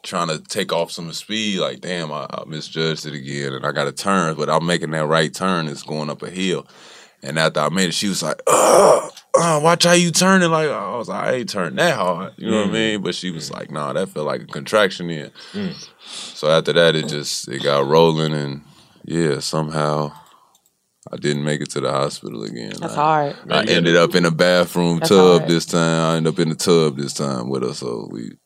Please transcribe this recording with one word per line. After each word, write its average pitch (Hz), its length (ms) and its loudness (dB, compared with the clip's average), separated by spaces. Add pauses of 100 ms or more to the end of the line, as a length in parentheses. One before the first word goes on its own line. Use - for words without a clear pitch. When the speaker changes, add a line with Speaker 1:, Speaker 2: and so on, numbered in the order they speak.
Speaker 1:
trying 85 280 -4
to 78 100 -4
take - 340 -4
off 85 180 -2
some 82 220 -12
speed, 104 460 -4
like, 67 220 -4
damn, 82 300 -6
I, 73 200 -8
I - 160 -10
misjudged 78 580 -6
it 73 80 -10
again, 69 400 -8
and 67 100 -8
I 73 80 -2
gotta 71 200 -2
turn, 87 440 0
but 73 140 -4
I'm 80 160 2
making 82 260 -2
that 78 140 -2
right 78 260 2
turn, 90 360 -2
it's 69 160 -10
going 76 260 -8
up - 140 -10
a 67 80 -12
hill. 92 340 -4 (560)
And 71 160 -6
after 80 220 2
I 76 100 0
made 92 200 0
it, 80 40 -4
she 107 140 -2
was 85 160 -4
like, 76 240 -4
"Uh, - 640 6 (280)
uh, 165 240 2
watch 170 220 4
how 175 80 4
you 175 180 4
turning." 185 420 4
Like, 156 180 0
I 104 260 -4
was 110 140 -6
like, 101 180 -6
"I 120 80 0
ain't 120 140 -6
turned 95 280 -4
that 151 200 2
hard," 90 400 -2
you 110 120 -6
know 110 120 2
what 101 60 -2
I - 20 -2
Speaker 2:
Mm. - 20 -2
Speaker 1:
mean? 110 300 -2
But 90 120 -4
she 90 160 -8
was 80 220 -10
like, - 180 -12
"Nah, 71 220 -6
that 92 160 -2
felt 76 180 -6
like 65 160 -4
a 64 40 -16
contraction 92 640 0
in." 76 200 -8 (240)
Speaker 2:
Mm. 196 200 -8 (600)
Speaker 1:
So 76 160 -2
after 80 220 4
that, 82 240 4
it 76 140 -2
just, 73 400 -8
it 65 120 -6
got 71 280 2
rolling, 80 440 4
and 71 280 -6 (420)
yeah, 76 360 0
somehow 76 760 -2 (960)
I 65 60 -10
didn't 71 260 -2
make 76 160 -2
it 71 120 -8
to 69 100 -4
the 65 100 -2
hospital 71 520 -4
again. 110 360 -12
Speaker 3:
That's 170 140 -8
Speaker 1:
I, - 20 -8
Speaker 3:
hard. 147 480 0
Speaker 1:
I - 40 -20
Speaker 2:
Man, 73 200 0
you 85 80 2
Speaker 1:
ended 85 200 4
Speaker 2:
gotta 85 100 8
Speaker 1:
up 85 100 -2
in 87 80 6
a 85 80 2
bathroom 87 680 2
Speaker 3:
That's - 100 -2
Speaker 1:
tub 92 320 8
Speaker 3:
hard. 78 100 -2
Speaker 1:
this 82 140 2
time. 82 360 2 (120)
I - 20 2
ended 80 180 0
up 87 60 -6
in 80 80 2
the 78 80 -2
tub 80 400 2
this 69 180 -6
time 65 360 -4
with 65 140 -4
her, 62 100 -4
so 57 380 -8
we 53 200 -10 (140)